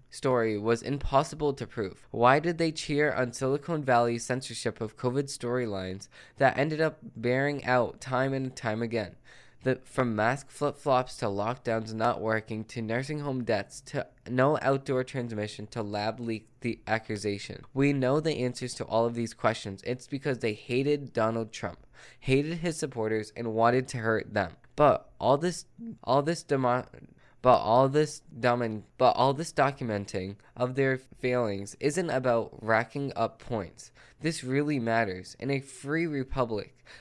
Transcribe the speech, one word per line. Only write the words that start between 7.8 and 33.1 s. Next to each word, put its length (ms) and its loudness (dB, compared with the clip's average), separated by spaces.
time 320 -2
and 240 -4
time 240 -4
again? 360 -4
The, 220 0
from 320 -2
mask 320 0
flip-flops 720 -2
to 80 -2
lockdowns 640 -2
not 300 0
working 420 -2
to 160 -10
nursing 400 -4
home 240 -4
deaths 380 -2
to 240 -6
no 360 4
outdoor 420 0
transmission 640 -6
to 160 -6
lab 360 -2
leak 300 -6
the 240 -4
accusation. 800 -2
We 180 4
know 280 2
the 180 -2
answers 380 -4
to 80 -6
all 200 2
of 100 0
these 200 -4
questions. 500 -2
It's 220 -6
because 320 -4
they 160 -2
hated 580 -2
Donald 400 0
Trump, 340 -10
hated 400 0
his 180 -4
supporters, 580 -4
and 160 -6
wanted 360 4
to 100 -6
hurt 340 0
them. 200 0
But 340 4
all 160 4
this, 300 -4
all 200 2
this 200 -2
demo-, 440 0
but 160 8
all 300 6
this 340 0
domin-, 440 0
but 140 8
all 200 4
this 200 -6
documenting 840 -2
of 200 -2
their 240 2
failings 800 -2
isn't 300 0
about 500 0
racking 560 0